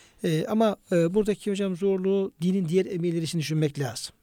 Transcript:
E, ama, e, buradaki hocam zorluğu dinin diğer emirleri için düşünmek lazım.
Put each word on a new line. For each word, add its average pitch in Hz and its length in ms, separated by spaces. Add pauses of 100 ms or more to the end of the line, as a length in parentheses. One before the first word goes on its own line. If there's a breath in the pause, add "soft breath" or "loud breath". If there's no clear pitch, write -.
(240 loud breath)
E, 160 220
ama, 214 300 (160)
e, 170 220
buradaki 208 360
hocam 196 260
zorluğu 190 640
dinin 185 280
diğer 185 180
emirleri 170 380
için 165 140
düşünmek 151 400
lazım. 127 440